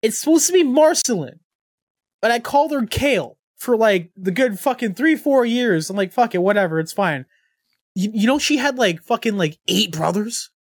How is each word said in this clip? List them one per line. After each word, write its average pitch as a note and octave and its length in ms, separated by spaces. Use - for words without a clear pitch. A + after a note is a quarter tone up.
It's A3 180
supposed D#4 260
to D4 60
be F#4 100
Marcelin. C4 760
But A3 80
I A#3+ 80
called C#4+ 320
her C4+ 160
Kale A3 520
for, B3 200
like, G3+ 400
the F#3+ 140
good G#3 300
fucking A#3+ 340
three, D4+ 220
four C#4 280
years. A3+ 460
I'm F#3+ 60
like, G3 160
"Fuck - 240
it, F3 60
whatever, F#3 360
it's D#3+ 140
fine." D#3+ 320
You, G3 180
you G#3+ 140
know, C#4 100
she D4 200
had, C4 200
like, A3 240
fucking, A3+ 340
like, D#3+ 300
eight F#3+ 240
brothers? F3 600